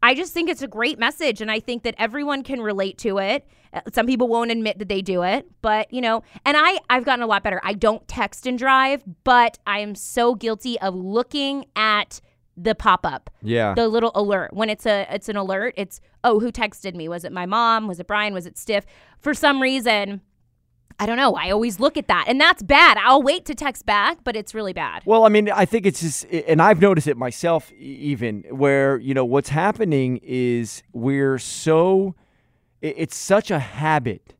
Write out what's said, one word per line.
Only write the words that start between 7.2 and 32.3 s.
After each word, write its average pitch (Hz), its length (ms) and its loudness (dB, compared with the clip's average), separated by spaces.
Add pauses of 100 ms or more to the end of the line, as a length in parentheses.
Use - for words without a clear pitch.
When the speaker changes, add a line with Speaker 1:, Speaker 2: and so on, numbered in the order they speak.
Speaker 1:
a 233 40 -4
lot 202 160 0
better. 190 220 -4
I 190 80 -2
don't 214 340 0
text - 400 -8
and 254 120 -4
drive, 269 440 2 (220)
but 233 420 4
I 202 140 -4
am 208 140 -10
so 240 400 0
guilty 226 460 -6
of 185 140 -4
looking 247 720 -4 (100)
at 214 460 -2 (360)
the 196 180 -2
pop-up, 180 560 0 (120)
Speaker 2:
Yeah. 110 320 0
Speaker 1:
the 233 140 2
little 226 260 0
alert. 202 400 -2
When 214 160 -2
it's 214 160 -6
a, 202 240 0
it's 196 180 -8
an 208 80 -6
alert, 196 400 -4
it's, - 240 -10 (220)
"Oh, 233 160 4
who 226 140 -2
texted 202 420 -6
me? 165 140 -10
Was 170 160 -10
it - 80 -10
my 180 140 -8
mom? 220 420 0
Was 180 100 -8
it 175 80 -12
Brian? 208 260 -2
Was 175 140 -8
it - 100 -18
Stiff?" 202 300 -4 (320)
For 294 160 -4
some 277 260 2
reason, 220 600 0 (800)
I 208 60 -2
don't 233 100 -2
know. 254 180 2
I 170 160 -4
always 208 300 -2
look 302 160 0
at 294 100 -6
that, 175 220 0
and 262 120 2
that's 339 220 4
bad. 277 360 8
I'll 254 240 6
wait 320 240 0
to 294 100 -8
text - 280 -6
back, 214 380 0
but 233 140 -6
it's 214 180 -10
really 208 180 -6
bad. 139 320 -8
Speaker 2:
Well, 220 200 6
I 220 60 10
mean, 208 200 4
I 196 140 4
think 208 200 -2
it's 180 160 0
just, 160 260 -6
and 165 360 2
I've 185 180 6
noticed 180 280 4
it 135 80 0
myself 147 560 -2
e-, - 120 -20
even, 123 680 -6
where, 139 480 2
you 131 160 -4
know, 131 100 2
what's 135 240 0
happening 151 760 0
is 123 680 -2
we're 135 480 0
so, 185 720 0 (720)